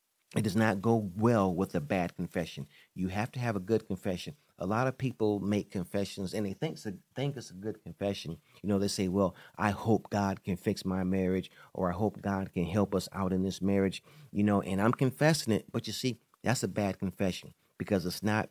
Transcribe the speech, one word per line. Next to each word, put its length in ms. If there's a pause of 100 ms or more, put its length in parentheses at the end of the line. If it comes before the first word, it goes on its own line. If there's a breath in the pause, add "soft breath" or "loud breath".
(360)
it 60
does 120
not 260
go 360
well 360
with 220
a 60
bad 340
confession." 540 (260 soft breath)
You 140
have 240
to 80
have 160
a 40
good 280
confession. 480 (240)
A 60
lot 200
of 100
people 440
make 320
confessions 640
and 120
they 60
think 220
it's 120
a, 80 (220)
think 200
it's 140
a 40
good 280
confession. 540 (260 soft breath)
You 60
know, 100
they 80
say, 220
"Well, 260 (220 soft breath)
I 140
hope 400
God 340
can 120
fix 280
my 180
marriage," 480 (240 soft breath)
or, 160
"I 40
hope 280
God 300
can 140
help 280
us 180
out 200
in 100
this 180
marriage," 440 (260 soft breath)
you 140
know, 180
and 180
I'm 120
confessing 600
it. 200
But 160
you 40
see, 280 (240)
that's 180
a 60
bad 320
confession, 540 (240)
because 280
it's 160
not 280